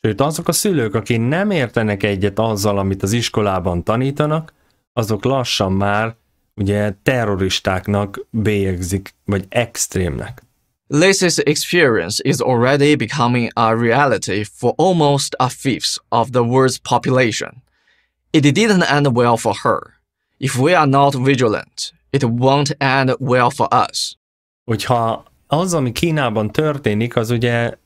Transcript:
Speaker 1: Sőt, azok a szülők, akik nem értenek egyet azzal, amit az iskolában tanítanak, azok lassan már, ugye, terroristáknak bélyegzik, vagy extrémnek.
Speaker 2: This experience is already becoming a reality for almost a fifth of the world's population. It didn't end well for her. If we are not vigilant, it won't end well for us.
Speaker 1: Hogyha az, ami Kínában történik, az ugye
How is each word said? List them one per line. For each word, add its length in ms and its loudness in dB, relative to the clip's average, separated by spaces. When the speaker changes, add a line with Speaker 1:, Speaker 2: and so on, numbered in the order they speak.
Speaker 1:
Sőt, 200 -2
azok 260 -2
a 40 2
szülők, 440 0
akik 320 0
nem 240 0
értenek 520 0
egyet 360 0
azzal, 380 0
amit 260 -2
az 80 0
iskolában 720 -2
tanítanak, 680 -2
azok 300 -2
lassan 480 0
már, 440 0
ugye, 380 0
terroristáknak 1300 -2
bélyegzik, 840 -2
vagy 240 -2
extrémnek. 920 -4
Speaker 2:
This 340 2
experience 840 0
is 160 0
already 560 2
becoming 580 -2
a 200 0
reality 680 0
for 220 -2
almost 580 2
a 160 0
fifth 480 -4
of 200 2
the 120 0
world's 360 2
population. 640 0
It 140 2
didn't 480 4
end 160 2
well 300 4
for 160 -2
her. 180 0
If 200 -4
we 200 4
are 120 4
not 340 4
vigilant, 680 -2
it 140 0
won't 540 2
end 420 0
well 300 2
for 180 -2
us. 260 -8
Speaker 1:
Hogyha 540 -2
az, 260 0
ami 180 0
Kínában 600 0
történik, 640 -2
az 140 0
ugye 440 0